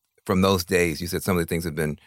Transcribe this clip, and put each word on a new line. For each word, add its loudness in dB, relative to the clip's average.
from 2
those 4
days? 2
You -8
said -4
some 0
of 2
the -4
things -4
have -6
been -4